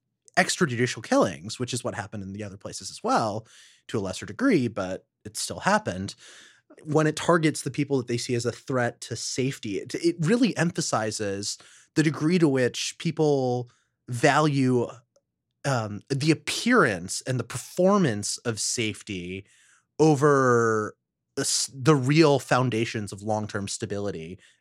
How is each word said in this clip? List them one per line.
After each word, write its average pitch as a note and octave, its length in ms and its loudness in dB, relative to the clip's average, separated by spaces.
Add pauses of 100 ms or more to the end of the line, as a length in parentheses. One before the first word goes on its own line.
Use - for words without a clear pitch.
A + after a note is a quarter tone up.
(360)
extrajudicial B2 640 0
killings, A2 580 0
which B2 120 -6
is B2 120 -6
what A#2+ 100 -6
happened G2 280 -8
in F#2+ 100 -12
the G#2 100 -10
other G2 140 -12
places - 340 -14
as - 140 -16
well, D#3 420 0 (420)
to A#2 100 -4
a - 20 -2
lesser F#2+ 260 -6
degree, C#3+ 420 2
but F#2+ 360 -6 (200)
it - 120 -16
still - 240 -8
happened. G2+ 540 -2 (680)
When D#3 240 2
it D3+ 80 0
targets D#3 480 2
the C#3 80 -6
people C#3 280 -2
that A#2+ 100 -4
they A#2+ 80 -2
see B2 180 -4
as A#2 120 -2
a A2+ 60 0
threat B2 500 -4
to A#2+ 140 -10
safety, B2 600 -4
it, - 160 -8
it E3+ 240 0
really G3+ 380 2
emphasizes A2 1000 -2 (380)
the D#3 80 4
degree D#3 360 2
to E3 100 6
which B2+ 500 0
people C3+ 720 0 (380)
value, C3 800 4 (760)
um, A2 440 -2
the D3+ 240 2
appearance C3 920 0
and B2+ 120 -2
the A#2 60 -4
performance F3 920 0
of A2 200 -4
safety G2 880 -6 (540)
over B2+ 960 4 (400)
the C3+ 60 -2
s-, - 300 -2
the C3+ 220 4
real C#3+ 460 6
foundations A2+ 720 0
of G2 100 -12
long-term G#2+ 460 -4
stability F#2+ 680 -8 (220)